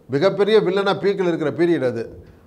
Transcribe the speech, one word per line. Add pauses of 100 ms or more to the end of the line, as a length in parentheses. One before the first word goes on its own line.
மிகப்பெரிய
வில்லனா
பீக்கில்
இருக்கிற
பீரியட்
அது. (240)